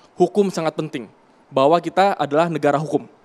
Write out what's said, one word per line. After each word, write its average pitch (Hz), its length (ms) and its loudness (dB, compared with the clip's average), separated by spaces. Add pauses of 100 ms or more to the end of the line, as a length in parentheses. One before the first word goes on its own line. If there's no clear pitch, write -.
(160)
Hukum 190 320 0
sangat 165 240 -4
penting. 143 400 -10 (340)
Bahwa 143 300 2
kita 180 380 0
adalah 147 340 0
negara 143 280 0
hukum. 147 280 -4 (200)